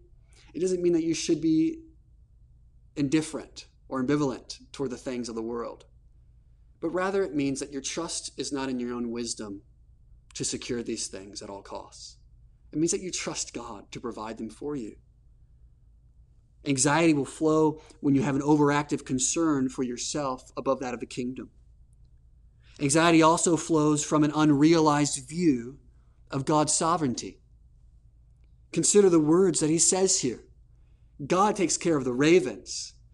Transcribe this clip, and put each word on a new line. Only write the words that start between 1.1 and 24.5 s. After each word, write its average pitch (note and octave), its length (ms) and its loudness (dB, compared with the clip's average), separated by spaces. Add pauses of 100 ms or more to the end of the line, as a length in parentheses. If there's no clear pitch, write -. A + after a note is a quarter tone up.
should D#3 260 0
be D#3+ 400 2 (1120)
indifferent D3+ 720 -2 (220)
or C3 160 -4
ambivalent C#3+ 560 -2 (100)
toward C3+ 200 -6
the B2 60 -6
things B2 320 -8
of A2+ 60 -10
the A2+ 80 -6
world. A#2 440 -8 (920)
But E3 100 -4
rather, F#3+ 340 0
it D3+ 100 -6
means C#3 240 -2
that C#3+ 140 -10
your C3+ 100 -8
trust - 560 -8
is C#3 140 -8
not C3+ 160 -4
in B2+ 100 -4
your A#2+ 160 -6
own A#2+ 160 -6
wisdom A2+ 520 -8 (720)
to C3+ 100 -8
secure A#2+ 380 -6
these A2 260 -8
things G2 340 -14
at G#2 80 -16
all G2 120 -14
costs. - 560 -18 (520)
It D3+ 80 -6
means E3 140 0
that G3+ 80 -4
you F3+ 100 -10
trust - 420 -8
God A2+ 380 -14
to B2 100 -14
provide A2 380 -10
them A2 120 -8
for D3 260 -10
you. G#2+ 200 -10 (1700)
Anxiety D3 500 2
will C#3 100 0
flow D#3 580 0 (180)
when C#3+ 140 2
you C3+ 80 4
have C#3 140 0
an C#3+ 60 -2
overactive D3 600 2
concern C#3 640 0
for C3 140 -6
yourself B2+ 720 -6
above C3 240 0
that B2+ 140 -6
of A#2+ 60 -10
the C3 60 -8
kingdom. B2 440 -8 (1300)
Anxiety D#3+ 420 6
also E3+ 340 4
flows D3+ 460 2
from D3+ 220 2
an D3 100 2
unrealized D3+ 960 4